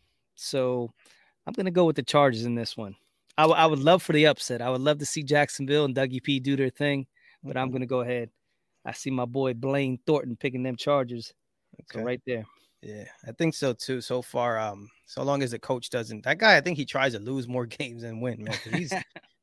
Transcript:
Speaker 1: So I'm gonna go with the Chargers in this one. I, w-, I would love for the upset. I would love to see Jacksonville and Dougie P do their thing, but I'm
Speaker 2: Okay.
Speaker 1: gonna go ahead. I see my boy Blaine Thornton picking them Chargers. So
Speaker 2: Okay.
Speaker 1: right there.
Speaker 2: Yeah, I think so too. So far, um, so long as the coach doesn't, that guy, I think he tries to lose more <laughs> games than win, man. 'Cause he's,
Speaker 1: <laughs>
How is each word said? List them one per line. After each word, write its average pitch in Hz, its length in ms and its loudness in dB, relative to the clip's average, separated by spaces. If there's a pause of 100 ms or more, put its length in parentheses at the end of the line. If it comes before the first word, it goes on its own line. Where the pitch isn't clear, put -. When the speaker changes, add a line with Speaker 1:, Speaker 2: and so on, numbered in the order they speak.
(360)
Speaker 1:
So 127 580 -2 (520)
I'm - 80 -8
gonna 185 180 -2
go 175 140 6
with 156 100 4
the 139 80 -4
Chargers 131 420 4
in 120 100 -2
this 117 220 -6
one. 101 180 -10 (420)
I, 151 60 6
w-, 160 160 6
I 160 60 8
would 156 140 2
love 165 240 6
for 165 100 0
the 151 140 8
upset. 123 340 0
I 120 80 -2
would 127 120 0
love 147 180 2
to 147 60 -6
see 156 180 -6
Jacksonville 143 640 2
and 131 100 -2
Dougie 131 260 -2
P 139 180 0
do 135 160 0
their 131 140 2
thing, 139 380 -2 (360)
but 139 140 -6
I'm 131 120 -2
Speaker 2:
Okay. 123 40 -6
Speaker 1:
gonna 127 140 -2
go 127 140 0
ahead. 120 280 -4 (560)
I 123 60 -8
see - 180 -8
my 127 160 -2
boy 131 280 -2
Blaine 131 520 -2
Thornton 131 300 0
picking 127 280 -4
them 127 120 -4
Chargers. 123 580 -2 (580)
So - 80 -10
Speaker 2:
Okay. 113 60 -6
Speaker 1:
right 123 220 -4
there. 113 180 -4 (360)
Speaker 2:
Yeah, 104 240 -14 (220)
I 117 40 -12
think 160 240 0
so 131 180 0
too. 127 280 -6
So 123 200 -4
far, 120 380 -2
um, 104 300 -8 (160)
so - 180 -8
long 139 200 2
as 120 80 -2
the 117 80 -8
coach 127 300 -4
doesn't, 113 360 -6
that 143 120 2
guy, 202 200 8
I 143 40 6
think 165 160 -2
he 139 80 -4
tries 131 280 0
to 107 60 -8
lose 123 280 -6
more 123 180 -2
<laughs> 113 140 -16
games 117 240 -10
than 113 180 -10
win, 113 220 -6
man. 110 140 -4
'Cause 117 160 -10
he's, 175 180 -2
Speaker 1:
<laughs> - 400 -10 (120)